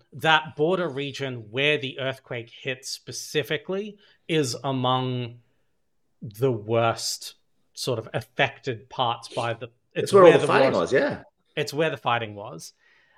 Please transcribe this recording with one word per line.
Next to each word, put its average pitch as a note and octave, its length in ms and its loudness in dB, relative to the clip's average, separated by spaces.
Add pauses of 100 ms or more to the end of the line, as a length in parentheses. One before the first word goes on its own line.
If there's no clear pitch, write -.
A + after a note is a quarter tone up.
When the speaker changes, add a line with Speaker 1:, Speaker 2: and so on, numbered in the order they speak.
(140)
Speaker 1:
that D#3 420 2
border F3 320 0
region C3 640 -8
where C#3+ 260 2
the C3+ 220 -8
earthquake B2+ 500 -8
hit - 360 -10
specifically F3+ 1120 -6 (320)
is D3 340 0
among B2+ 760 -2 (840)
the A#2+ 300 -2
worst A2+ 840 -2 (380)
sort A#2+ 260 -6
of A2 140 -10
affected - 760 -6
parts A#2 380 -4
by A#2 260 -4
the, A#2+ 120 -14 (280)
it's D#3 100 -4
Speaker 2:
It's D3 100 -2
where G3 100 10
all E3+ 60 12
Speaker 1:
where - 80 10
Speaker 2:
the - 60 0
Speaker 1:
the D3 40 0
Speaker 2:
fighting B3+ 240 4
Speaker 1:
wars F3 220 0
Speaker 2:
was, - 0 -
yeah. C4+ 300 0 (340)
Speaker 1:
It's D3 160 -4
where D#3 160 0
the C#3 80 -6
fighting A2+ 380 -2
was. B2+ 360 -16 (460)